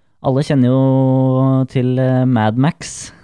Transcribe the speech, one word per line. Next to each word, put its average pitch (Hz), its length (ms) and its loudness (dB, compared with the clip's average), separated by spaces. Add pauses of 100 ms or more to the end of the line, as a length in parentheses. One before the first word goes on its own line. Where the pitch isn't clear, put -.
(220)
alle 135 200 0
kjenner 131 280 0
jo 131 1000 2
til, 127 300 -2
eh, 127 260 0
Mad 110 320 0
Max, - 540 -4 (140)